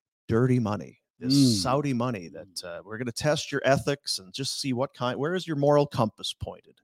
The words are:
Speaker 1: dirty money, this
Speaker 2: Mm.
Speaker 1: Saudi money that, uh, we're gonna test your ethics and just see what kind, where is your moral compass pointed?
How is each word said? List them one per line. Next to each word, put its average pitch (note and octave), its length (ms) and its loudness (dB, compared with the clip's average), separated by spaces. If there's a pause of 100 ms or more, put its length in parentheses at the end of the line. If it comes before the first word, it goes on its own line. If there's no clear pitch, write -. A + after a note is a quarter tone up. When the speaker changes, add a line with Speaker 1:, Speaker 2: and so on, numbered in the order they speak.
(280)
Speaker 1:
dirty B2 320 4
money, G2+ 400 -4 (180)
this C3 160 -2
Speaker 2:
Mm. B2 280 6
Speaker 1:
Saudi C#3 320 0
money A2+ 340 -2
that, E2 360 -14
uh, E2+ 200 -12
we're G#2+ 140 -12
gonna B2 120 -6
test D3+ 400 -2
your C#3+ 140 -4
ethics C#3 540 0
and F#2+ 160 -18
just - 260 -6
see C3 140 -2
what C3 180 -4
kind, B2 260 -4
where D#3 160 -2
is F3+ 120 -6
your D#3+ 100 -4
moral C#3+ 300 4
compass - 480 -2
pointed? - 500 -14